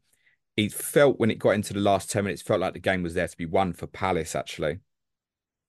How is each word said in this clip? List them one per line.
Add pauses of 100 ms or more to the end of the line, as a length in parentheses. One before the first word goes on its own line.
(580)
it
felt
when
it
got
into
the
last
ten
minutes,
felt
like
the
game
was
there
to
be
won
for
Palace,
actually. (880)